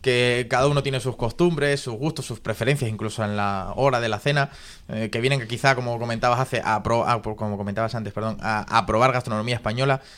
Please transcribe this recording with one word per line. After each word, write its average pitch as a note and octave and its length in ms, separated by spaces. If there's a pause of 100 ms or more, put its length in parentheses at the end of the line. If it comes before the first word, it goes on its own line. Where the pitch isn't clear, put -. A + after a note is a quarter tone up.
que B2 480
cada C3 200
uno C#3+ 160
tiene C3+ 160
sus B2+ 160
costumbres, C#3+ 640
sus A#2+ 140
gustos, D3 320
sus A2+ 120
preferencias, A#2 500
incluso G#2+ 360
en G#2 120
la G2+ 380
hora B2+ 260
de A#2 80
la G#2 120
cena, C#3+ 300 (380)
eh, A2 220
que A#2 100
vienen B2+ 280
quizá, C3 260
como A#2+ 240
comentabas A#2 400
hace, B2+ 260
a G#2+ 200
pro-, A2+ 240
a, A#2 140
como G#2+ 340
comentabas G2+ 400
antes, G#2 160
perdón, A2 280
a, G#2+ 200 (180)
a G#2 80
probar A2 240
gastronomía A#2+ 460
española. C3 440 (180)